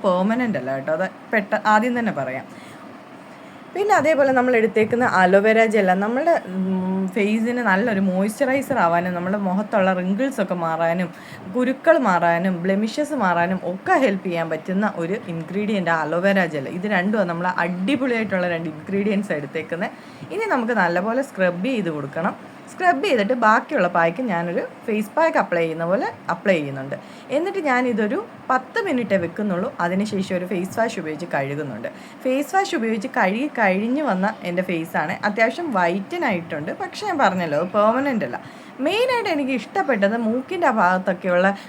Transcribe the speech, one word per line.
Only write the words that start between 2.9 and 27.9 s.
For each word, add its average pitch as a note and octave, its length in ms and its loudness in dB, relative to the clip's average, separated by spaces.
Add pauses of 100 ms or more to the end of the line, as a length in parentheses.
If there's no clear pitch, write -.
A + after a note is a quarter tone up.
പിന്നെ G4+ 200 4
അതേപോലെ C#4+ 360 4
നമ്മൾ B3+ 240 4
എടുത്തേക്കുന്ന A3 500 2
അലോവേര G3+ 600 6
ജെല്ലാണ് G3+ 360 4
നമ്മുടെ, C4 460 2
ഉം, F#3+ 680 -2
ഫേസിന് A3+ 460 0
നല്ലൊരു G3+ 380 2
മോയ്സ്ചറൈസർ A3 800 0
ആവാനും F3 360 2
നമ്മുടെ F3+ 240 -2
മുഖത്തുള്ള G3 560 2
wrinkles G3+ 500 0
ഒക്കെ F#3+ 100 -2
മാറാനും E3+ 560 0 (460)
കുരുക്കൾ C4 420 2
മാറാനും F3 680 2
ബ്ലെമിഷസ് A3 500 0
മാറാനും F3+ 500 2
ഒക്കെ G3 420 0
ഹെൽപ്പ് G3 200 0
ചെയ്യാൻ E3 240 -2
പറ്റുന്ന F#3 460 -2
ഒരു E3+ 220 -4 (100)
ഇൻഗ്രീഡിയൻ്റ് F3+ 600 -2
അലോവേര E3+ 560 2
ജെൽ. C#3+ 240 -4
ഇത് F3+ 180 -6
രണ്ടുമാണ് G3+ 420 2
നമ്മൾ E3+ 180 -2 (100)
അടിപൊളിയായിട്ടുള്ള G3 880 0
രണ്ട് E3 220 -2
ഇൻഗ്രീഡിയൻസ് G3 600 -2
എടുത്തേക്കുന്നത്. D#3+ 600 -6 (420)
ഇനി G#4+ 200 -2
നമുക്ക് B3 180 0
നല്ലപോലെ G3+ 500 2
സ്ക്രബ് F#3 440 0
ചെയ്ത് A3 240 -2
കൊടുക്കണം. D#3 640 -6 (180)
സ്ക്രബ് C4 340 2
ചെയ്തിട്ട് B3 280 2
ബാക്കിയുള്ള A#3 540 4
പായ്ക്ക് F3 340 2
ഞാനൊരു F3 400 -2 (240)
ഫേസ് G#3+ 300 -2
പാക്ക് D#4+ 220 2
അപ്ലൈ G3 240 0
ചെയ്യുന്ന E3 240 -2
പോലെ G#3+ 220 0 (240)
അപ്ലൈ F3+ 220 0
ചെയ്യുന്നുണ്ട്. C#3 420 -4 (340)
എന്നിട്ട് F4+ 300 -2
ഞാനിതൊരു B3+ 640 0 (240)